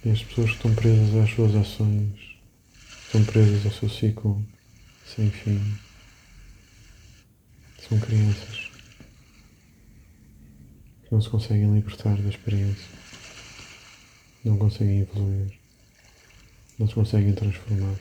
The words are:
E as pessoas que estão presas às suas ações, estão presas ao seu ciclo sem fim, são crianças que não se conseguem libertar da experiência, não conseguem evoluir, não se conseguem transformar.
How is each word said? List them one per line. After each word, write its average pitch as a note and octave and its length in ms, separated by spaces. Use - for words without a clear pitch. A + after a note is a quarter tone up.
E A2+ 60
as A2 120
pessoas A#2 280
que A2 60
estão A2+ 180
presas A2 400
às A2 160
suas A2 240
ações, G#2 840
estão G#2+ 180
presas G#2 400
ao G#2 80
seu - 160
ciclo G#2 580
sem G#2+ 240
fim, G#2 480
são A2 100
crianças G#2+ 720
que - 120
não A2 80
se - 80
conseguem G#2 440
libertar G#2 460
da G2+ 80
experiência, G2+ 600
não G#2+ 140
conseguem G2+ 420
evoluir, G2 580
não G#2+ 100
se - 60
conseguem G#2 400
transformar. G2 680